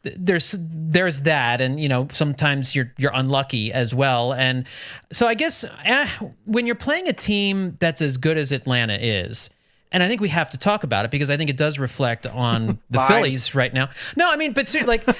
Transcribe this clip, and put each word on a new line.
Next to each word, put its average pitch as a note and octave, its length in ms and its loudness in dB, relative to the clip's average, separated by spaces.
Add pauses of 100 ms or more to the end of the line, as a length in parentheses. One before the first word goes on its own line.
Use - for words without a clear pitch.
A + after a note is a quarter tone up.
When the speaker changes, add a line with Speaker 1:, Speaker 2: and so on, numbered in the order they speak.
Speaker 1:
th-, - 140 -10
there's, F3+ 400 0
there's D#3+ 640 0
that, B2+ 380 2
and, C3 180 0
you C#3+ 120 0
know, C3 220 2
sometimes C#3+ 640 0
you're, B2+ 220 -2
you're C#3 160 2
unlucky C3 640 0
as A#2+ 200 0
well. B2+ 380 2
And B2+ 340 0 (460)
so A#3 160 4
I A#3 60 2
guess, D#4 320 -2 (180)
eh, B3+ 240 2 (380)
when A3+ 180 0
you're A#3+ 120 0
playing E4+ 320 -2
a A#3+ 40 0
team G3 640 0
that's E3 220 0
as C3+ 160 0
good D#3 220 0
as C#3+ 140 -2
Atlanta A#2+ 460 0
is, G#2+ 520 -2 (420)
and F3+ 100 4
I F3+ 60 4
think A3 140 -2
we F#3+ 80 0
have D#3+ 200 0
to C#3 80 -10
talk G#3 240 2
about A2 220 0
it A2+ 60 -4
because C#3+ 180 -2
I C#3+ 80 0
think D3+ 140 -2
it C3 80 -4
does D3+ 200 0
reflect B2+ 480 -2
on A#2 580 0
Speaker 2:
<laughs> - 60 -20
Speaker 1:
the C3 100 0
Speaker 2:
Fine. C3 80 4
Speaker 1:
Phillies C#3 460 2
right B2 200 2
now. C3 160 0 (260)
No, F4 140 4
I D4+ 60 2
mean, D4 180 -2
but C#4 120 0
ser-, D4 200 -2
like, A3+ 180 2 (160)